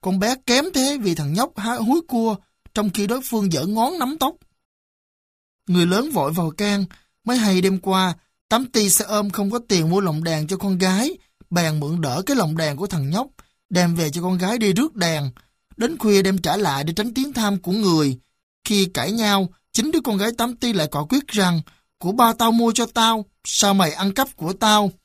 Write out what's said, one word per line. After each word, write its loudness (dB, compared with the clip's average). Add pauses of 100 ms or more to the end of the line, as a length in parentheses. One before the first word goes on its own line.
Con 0
bé 2 (120)
kém 4 (100)
thế 0
vì 0
thằng -4
nhóc -2
há -4
húi 2
cua, 0 (380)
trong 0
khi -2
đối -2
phương 0
giở -2
ngón -2
nắm -4
tóc. 0 (1300)
Người 4
lớn 0
vội -2
vào -2
can, -2 (400)
mới 0
hay 4
đêm 2
qua, 0 (320)
Tám 0
Ti 2
xe 2
ôm -2
không -2
có -4 (100)
tiền 2
mua 4
lồng -2
đèn -2
cho -4
con -2
gái, 0 (320)
bèn 0
mượn -4
đỡ -2
cái 0
lồng 0
đèn -2
của -6
thằng -4
nhóc, -2 (440)
đem 2
về -2
cho -6
con 0
gái -2
đi 2
rước 0
đèn. -2 (460)
Đến -2
khuya 4
đem 0
trả -2
lại -2
để -4
tránh -4
tiếng -4
tham -2
của -4
người. 2 (460)
Khi 2
cãi -4
nhau, 0 (240)
chính -2
đứa 2
con 0
gái 0
Tám -4
Ti -2
lại 0
quả -4
quyết 0
rằng, 2 (380)
"Của -4
ba 4
tao 2
mua 4
cho 0
tao, 0 (200)
sao 2
mày 4
ăn -4
cắp -2
của -6
tao?" 2 (140)